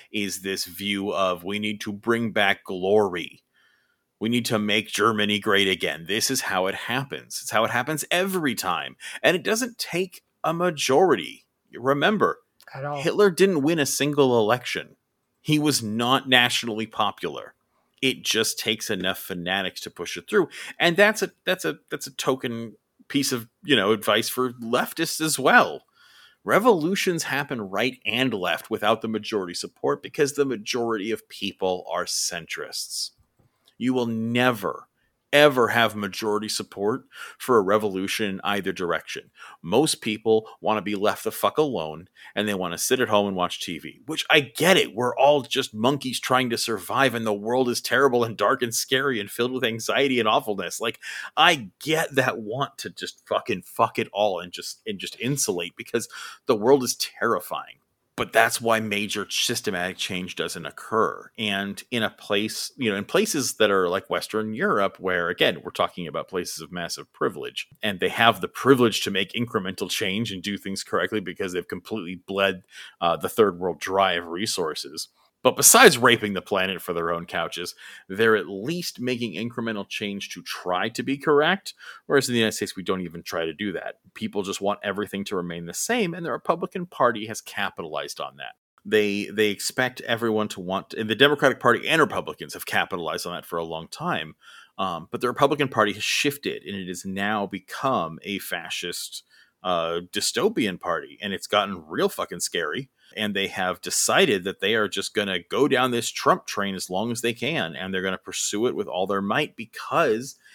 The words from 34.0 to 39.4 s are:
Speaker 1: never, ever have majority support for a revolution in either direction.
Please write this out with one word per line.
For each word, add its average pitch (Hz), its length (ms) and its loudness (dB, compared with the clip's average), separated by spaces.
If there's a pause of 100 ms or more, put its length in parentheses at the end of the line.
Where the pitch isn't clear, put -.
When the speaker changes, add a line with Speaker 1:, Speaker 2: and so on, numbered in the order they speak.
Speaker 1:
never, 117 800 0 (460)
ever 139 360 8
have 110 280 2
majority 104 500 -2
support 104 560 -4 (340)
for 123 200 4
a 104 40 10
revolution 98 680 0
in 95 120 -6
either 95 300 -2
direction. 85 600 -4 (300)